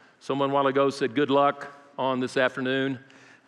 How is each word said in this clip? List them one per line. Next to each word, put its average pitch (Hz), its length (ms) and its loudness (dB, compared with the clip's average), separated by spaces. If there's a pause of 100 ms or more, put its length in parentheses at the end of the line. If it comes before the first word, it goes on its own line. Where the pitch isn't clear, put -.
(220)
Someone 139 300 -2
a - 20 0
while 139 140 4
ago 139 220 2
said, 135 240 -4
"Good 139 160 0
luck 143 380 2 (300)
on 127 240 -2
this 127 160 -4
afternoon." 131 640 0 (480)